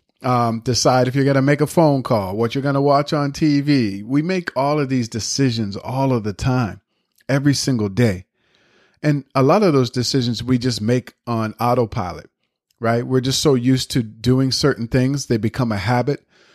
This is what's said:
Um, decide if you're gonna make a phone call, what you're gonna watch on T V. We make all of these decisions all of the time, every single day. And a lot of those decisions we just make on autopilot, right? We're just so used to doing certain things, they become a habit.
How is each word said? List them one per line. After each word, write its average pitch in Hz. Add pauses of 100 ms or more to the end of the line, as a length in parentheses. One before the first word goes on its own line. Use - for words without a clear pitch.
(240)
Um, 120
decide 127
if 127
you're 139
gonna 135
make 143
a 147
phone 143
call, 101
what 117
you're 135
gonna 139
watch 143
on 143
T 147
V. 117
We 135
make 180
all 143
of 139
these 127
decisions 113
all 131
of 117
the 104
time, 120 (480)
every 139
single 117
day. 98 (760)
And 147 (100)
a 135
lot 175
of 175
those 131
decisions 120
we 127
just 117
make 123 (120)
on 110
autopilot, 113 (480)
right? 117
We're 131
just 131
so 147
used 127
to 127
doing 127
certain 127
things, 135
they 120
become 113
a 104
habit. 123 (300)